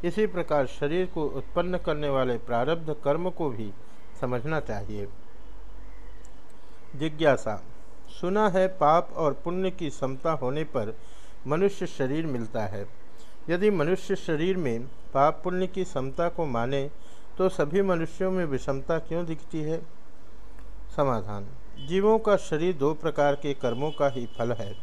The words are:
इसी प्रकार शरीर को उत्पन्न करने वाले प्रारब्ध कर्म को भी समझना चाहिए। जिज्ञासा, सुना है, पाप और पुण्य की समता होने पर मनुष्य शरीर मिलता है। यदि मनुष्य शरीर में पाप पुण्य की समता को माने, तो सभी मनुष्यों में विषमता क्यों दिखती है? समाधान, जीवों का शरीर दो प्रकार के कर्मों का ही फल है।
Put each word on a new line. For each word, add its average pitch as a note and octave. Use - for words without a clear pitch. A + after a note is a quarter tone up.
इसी G#3
प्रकार D#3
शरीर E3
को E3
उत्पन्न F3
करने D3+
वाले B2+
प्रारब्ध C#3
कर्म E3
को E3+
भी G#2+
समझना C3
चाहिए। G#2
जिज्ञासा, C#3
सुना G3+
है, F#3
पाप E3+
और D#3
पुण्य F3+
की F3
समता C3
होने C#3
पर A2+
मनुष्य F#3
शरीर C#3+
मिलता A#2
है। G2
यदि F3+
मनुष्य F3+
शरीर E3+
में A#2+
पाप C#3+
पुण्य F#3
की F#3
समता C#3
को E3
माने, C3+
तो F#3
सभी F3
मनुष्यों F3+
में F#3
विषमता C#3
क्यों E3
दिखती D#3+
है? D#3+
समाधान, G#2
जीवों G3
का G#3+
शरीर E3
दो C#3+
प्रकार D3
के C#3+
कर्मों B2+
का C#3+
ही B2+
फल A#2
है। G#2